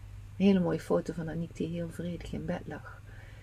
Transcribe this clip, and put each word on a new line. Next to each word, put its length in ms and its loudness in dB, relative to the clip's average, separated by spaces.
een 80 6
hele 140 10
mooie 200 2
foto 320 2
van 160 -4
Aniek 280 -4
die 120 0
heel 220 -2
vredig 420 -6
in 120 -2
bed 200 -2
lag. 360 -10